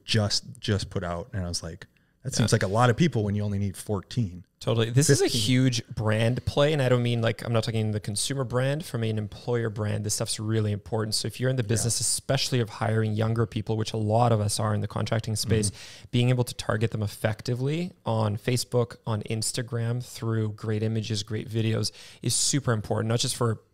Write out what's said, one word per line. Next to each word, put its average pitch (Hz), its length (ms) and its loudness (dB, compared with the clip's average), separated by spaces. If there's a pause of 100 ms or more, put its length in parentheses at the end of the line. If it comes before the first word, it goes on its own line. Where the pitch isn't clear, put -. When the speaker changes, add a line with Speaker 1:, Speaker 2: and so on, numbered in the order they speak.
Speaker 1:
just, - 380 0 (160)
just - 320 -2
put 92 120 -4
out." 87 300 -4
And 92 100 -2
I 87 40 -4
was 85 160 -6
like, 85 240 -12 (360)
"That - 100 -6
Speaker 2:
Yeah. - 40 -4
Speaker 1:
seems 110 140 2
like 110 120 4
a 101 40 0
lot 117 240 4
of 107 60 2
people 135 260 2
when 101 100 0
you 104 100 0
only 101 160 -2
need 101 180 -2
fourteen." 92 640 -4 (160)
Speaker 2:
Totally. 113 300 0
This 135 200 4
is 220 120 6
a - 20 4
Speaker 1:
Fifteen. 202 180 2
Speaker 2:
huge 127 460 2
brand 113 560 0
play, 151 300 2
and 143 80 2
I 127 80 4
don't 123 120 4
mean, 120 200 2
like, 117 240 0
I'm 120 80 -2
not 110 100 2
talking 110 280 0
the 104 100 -2
consumer 135 420 -4
brand, 127 400 0
from 113 200 -4
an 110 140 0
employer 117 520 -2
brand. 104 360 -2
This 104 100 0
stuff's - 220 -2
really 110 360 2
important. 107 420 -2
So - 120 -2
if - 120 -8
you're 123 100 2
in 131 60 0
the 127 80 0
Speaker 1:
Yeah. 101 60 -4
Speaker 2:
business, 113 320 2
especially - 580 0
of 110 80 0
hiring 110 460 0
younger 113 320 0
people, 110 320 -4
which 107 160 -2
a 113 40 0
lot 113 360 4
of 107 80 2
us 101 180 0
are 107 160 0
in 101 60 0
the 101 80 -4
contracting 110 480 -2
space, 107 320 2
Speaker 1:
Mm-hmm. - 420 -16
Speaker 2:
being 120 180 4
able 123 140 2
to - 120 -6
target 110 360 0
them 107 100 -4
effectively 127 920 -2 (120)
on 110 300 2
Facebook, 123 640 0 (100)
on 107 220 0
Instagram, 117 760 -4
through 113 540 -2
great 107 260 -2
images, 110 400 -2
great - 260 -6
videos 110 420 0 (300)
is 120 140 0
super 135 380 2
important, 110 340 -2
not 117 140 2
just - 160 -2
for, 113 240 0 (120)